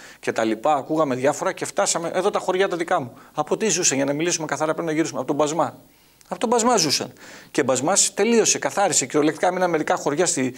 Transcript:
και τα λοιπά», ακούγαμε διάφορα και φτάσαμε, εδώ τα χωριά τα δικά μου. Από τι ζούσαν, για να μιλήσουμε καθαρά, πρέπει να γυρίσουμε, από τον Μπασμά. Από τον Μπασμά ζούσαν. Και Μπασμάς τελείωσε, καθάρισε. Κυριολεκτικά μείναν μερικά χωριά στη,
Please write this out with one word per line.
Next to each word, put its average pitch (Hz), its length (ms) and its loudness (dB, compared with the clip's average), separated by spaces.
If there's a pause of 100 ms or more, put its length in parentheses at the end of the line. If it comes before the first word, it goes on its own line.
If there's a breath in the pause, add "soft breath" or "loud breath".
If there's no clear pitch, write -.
(200 loud breath)
και - 120 -6
τα 113 120 0
λοιπά», 113 300 0
ακούγαμε 147 420 0
διάφορα 147 360 0
και 151 140 -6
φτάσαμε, 170 480 -2
εδώ 185 160 2
τα 196 100 0
χωριά 185 280 0
τα 180 100 -4
δικά 170 240 0
μου. 123 120 -10 (200 loud breath)
Από 151 240 -2
τι 220 120 0
ζούσαν, 156 280 0
για 139 80 0
να 139 80 0
μιλήσουμε 165 340 -2
καθαρά, 156 260 -2
πρέπει 170 140 -6
να 156 60 -2
γυρίσουμε, 151 260 -2
από 131 80 -6
τον 156 80 0
Μπασμά. 147 420 0 (540 soft breath)
Από 180 80 -10
τον 233 100 0
Μπασμά 240 280 4
ζούσαν. 135 360 0 (380 loud breath)
Και 151 120 2
Μπασμάς 131 500 2
τελείωσε, 208 460 2
καθάρισε. 151 460 0
Κυριολεκτικά 151 480 2
μείναν 185 160 0
μερικά 165 260 0
χωριά 160 300 0
στη, 131 320 0